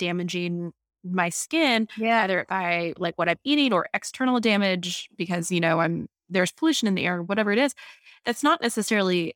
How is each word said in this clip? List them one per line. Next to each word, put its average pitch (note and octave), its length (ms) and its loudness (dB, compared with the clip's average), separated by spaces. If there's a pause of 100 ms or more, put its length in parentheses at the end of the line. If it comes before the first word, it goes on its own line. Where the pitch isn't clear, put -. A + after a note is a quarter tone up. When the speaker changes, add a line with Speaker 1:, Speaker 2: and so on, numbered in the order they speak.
Speaker 1:
damaging F3 720 -4 (320)
my F3+ 240 0
skin," A#3+ 580 0 (100)
Speaker 2:
Yeah. A3+ 280 2
Speaker 1:
either F#3+ 240 0
by, F3 480 -2
like, E3+ 220 -4
what E3+ 100 2
I'm E3+ 160 0
eating C#4 280 2
or F3 220 2
external B3+ 460 0
damage G3 760 0
because, F3 360 -4
you F3 80 2
know, E3 180 2
I'm, E3 300 -2 (200)
there's F3+ 220 2
pollution D#4 380 0
in F#3+ 80 2
the - 100 -2
air, F3 160 -2
whatever G3+ 300 0
it G#3 60 2
is, C4+ 140 2 (520)
that's - 180 -2
not D#4 180 2
necessarily G3 760 0